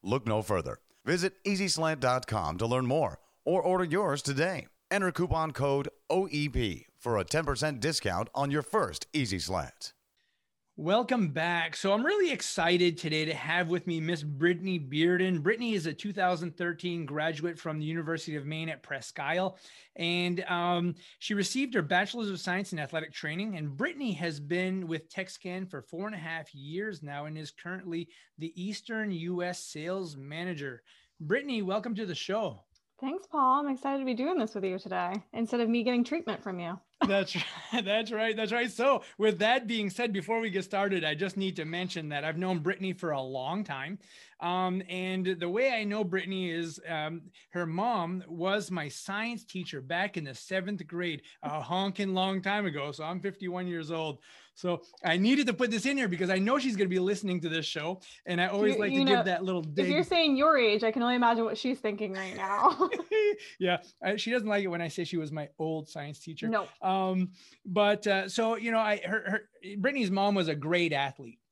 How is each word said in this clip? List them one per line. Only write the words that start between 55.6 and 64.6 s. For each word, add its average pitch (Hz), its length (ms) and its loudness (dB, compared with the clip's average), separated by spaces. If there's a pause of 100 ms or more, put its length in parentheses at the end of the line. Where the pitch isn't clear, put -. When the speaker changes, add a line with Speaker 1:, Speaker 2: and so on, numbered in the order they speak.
Speaker 2:
this 226 160 0
in 277 100 2
here 247 100 2
because 175 220 0
I 190 80 4
know 226 220 4
she's 247 160 0
gonna 190 140 4
be 185 100 4
listening 185 420 2
to 165 80 -2
this 160 160 0
show. 170 360 -4 (240)
And 175 140 0
I 185 80 6
always 208 280 4
Speaker 3:
You, 220 60 0
Speaker 2:
like 208 100 2
Speaker 3:
you 269 80 2
Speaker 2:
to 269 60 6
Speaker 3:
know, - 100 8
Speaker 2:
give - 100 4
that 185 180 2
little 180 220 0 (100)
Speaker 3:
if 185 120 4
you're 302 140 4
Speaker 2:
dig. 339 80 0
Speaker 3:
saying 320 280 4
your 294 200 6
age, 214 260 4
I 220 80 4
can 233 100 0
only 247 140 4
imagine 233 280 4
what 220 140 0
she's 254 220 -2
thinking 202 340 -2
right 190 240 -6
now. 202 580 4
<laughs> - 80 -4
Speaker 2:
<laughs> 415 560 0
Yeah. 180 180 4 (260)
I, 190 120 2
she 214 140 -4
doesn't 233 180 0
like 202 160 2